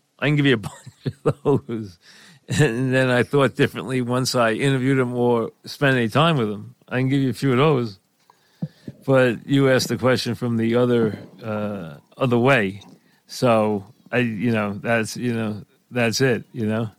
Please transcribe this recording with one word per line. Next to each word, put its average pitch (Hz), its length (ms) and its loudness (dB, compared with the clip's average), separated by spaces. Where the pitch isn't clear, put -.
I 131 100 -2
can 147 100 2
give 143 80 2
you 139 80 4
a 117 40 2
<laughs> - 0 -
bunch - 580 -10
of 143 420 0
those. 107 320 -10
And 127 460 0
then 131 160 2
I 123 140 2
thought 135 320 2
differently 127 460 -2
once 123 320 -2
I 117 200 2
interviewed 135 440 0
them 123 160 0
or 120 380 0
spent 135 320 0
any 117 120 0
time 151 280 2
with 110 120 -2
them. 107 260 -10
I 127 120 -4
can 131 100 0
give 139 120 0
you 131 80 0
a 117 40 -4
few 139 180 -2
of 120 60 2
those. 123 420 0
But 127 400 2
you 139 240 2
asked 127 200 2
the 120 80 -2
question 123 380 0
from 117 220 -4
the 113 180 0
other, 117 440 2
uh, 104 540 -8
other 120 200 2
way. 117 440 2
So, 107 560 0
I, 120 80 0
you 117 320 -2
know, 104 220 -2
that's, 113 440 -4
you 120 160 -4
know, 107 300 -6
that's 117 320 -2
it, 131 220 0
you 110 140 -4
know. 110 320 -4